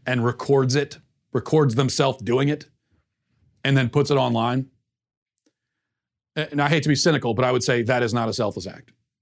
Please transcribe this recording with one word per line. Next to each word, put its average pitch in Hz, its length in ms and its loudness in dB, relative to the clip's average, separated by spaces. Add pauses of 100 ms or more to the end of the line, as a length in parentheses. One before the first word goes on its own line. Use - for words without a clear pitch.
and 123 180 -2
records 131 500 0
it, 143 240 -4 (340)
records 135 420 2
themselves 135 480 0
doing 123 260 0
it, 147 180 -6 (1000)
and 135 120 2
then 127 140 0
puts 147 200 0
it 143 60 2
online. 123 520 -2 (1700)
And 151 260 -4
I 143 80 2
hate 151 160 2
to 151 40 -2
be 147 60 4
cynical, 131 400 2
but 127 100 0
I 127 80 2
would 127 100 0
say 120 200 0
that 123 200 0
is 113 120 -2
not 117 140 -2
a 110 40 -4
selfless 101 340 -4
act. - 260 -18 (300)